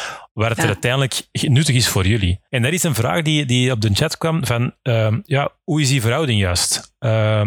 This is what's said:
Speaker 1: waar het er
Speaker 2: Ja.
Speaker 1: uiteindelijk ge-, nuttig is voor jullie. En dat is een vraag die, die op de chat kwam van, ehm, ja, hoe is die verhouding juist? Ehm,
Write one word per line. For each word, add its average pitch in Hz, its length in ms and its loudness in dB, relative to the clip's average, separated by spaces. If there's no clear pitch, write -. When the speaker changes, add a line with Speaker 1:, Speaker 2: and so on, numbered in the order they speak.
Speaker 1:
waar 110 160 -2
het 113 100 -2
er 165 60 0
Speaker 2:
Ja. 107 60 2
Speaker 1:
uiteindelijk 127 600 -2
ge-, - 160 -2
nuttig 147 260 2
is 120 140 2
voor 95 180 0
jullie. 98 420 0
En 123 140 -2
dat 131 100 0
is 185 100 -2
een 160 120 0
vraag 156 280 0
die, 151 240 0
die 123 240 2
op 120 100 -2
de 107 120 2
chat 151 260 -2
kwam 160 280 -2
van, 120 360 -2
ehm, 110 420 0
ja, 143 280 -2
hoe 156 160 0
is 139 80 2
die 135 120 2
verhouding 117 400 0
juist? - 580 -2
Ehm, 110 480 0